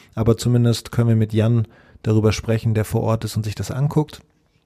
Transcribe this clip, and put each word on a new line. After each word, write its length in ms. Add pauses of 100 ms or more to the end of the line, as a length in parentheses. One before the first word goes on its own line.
(160)
Aber 200
zumindest 560
können 180
wir 60
mit 160
Jan 360 (340)
darüber 300
sprechen, 420
der 120
vor 160
Ort 220
ist 140
und 60
sich 100
das 160
anguckt. 520 (440)